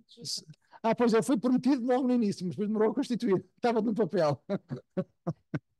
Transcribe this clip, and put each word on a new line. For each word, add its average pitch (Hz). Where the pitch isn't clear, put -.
Ah, 220
pois 233
é, 226
foi 262
prometido 247
logo 254
no 247
início, 208
mas 160
depois 202
demorou 220
a -
constituir. 233
Estava 233
no 220
papel. 170
<laughs> -